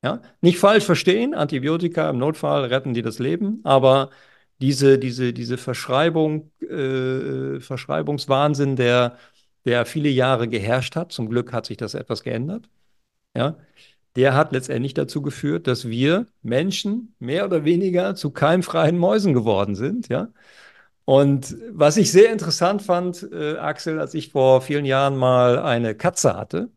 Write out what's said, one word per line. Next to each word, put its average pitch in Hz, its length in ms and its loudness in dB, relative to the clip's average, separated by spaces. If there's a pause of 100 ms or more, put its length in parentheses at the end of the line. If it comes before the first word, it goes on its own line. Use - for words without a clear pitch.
Ja? - 160 -4 (200)
Nicht 175 180 4
falsch 208 260 6
verstehen, 208 500 0
Antibiotika 156 760 -2
im 135 80 -2
Notfall 147 460 -2
retten 131 300 -2
die 117 80 -2
das 110 180 -8
Leben, 180 420 -4
aber 135 480 4 (500)
diese, 135 380 4
diese, 123 340 -4
diese 120 240 -6
Verschreibung, 156 920 -2 (100)
äh, 131 1000 -6
Verschreibungswahnsinn, 143 1120 -2
der, 123 440 2 (460)
der 120 220 0
viele 147 220 -2
Jahre 127 400 0
geherrscht 117 480 -4
hat, 170 160 -8
zum 113 160 -6
Glück 120 240 -4
hat 117 140 -6
sich 104 100 -12
das - 180 -10
etwas - 300 -8
geändert, 131 440 -8 (680)
ja, 135 200 -4 (600)
der 127 180 2
hat 151 160 2
letztendlich 131 440 -6
dazu 143 280 -4
geführt, 147 460 -6
dass 123 200 -2
wir 147 380 0 (160)
Menschen 196 800 -4
mehr 143 240 -4
oder 175 200 -2
weniger 180 520 0
zu 147 160 -6
keimfreien 165 680 2
Mäusen 196 340 2
geworden 104 440 2
sind, 165 320 -6
ja. 175 200 -4 (760)
Und 139 520 4 (140)
was 151 260 2
ich 214 160 4
sehr 202 200 8
interessant 190 480 0
fand, 180 520 -4
äh, 156 240 -6
Axel, 156 420 -6
als 147 160 -6
ich 156 160 -8
vor 131 300 6
vielen 143 240 -4
Jahren 135 320 0
mal 127 420 4
eine 117 380 -2
Katze 139 400 0
hatte 180 400 -8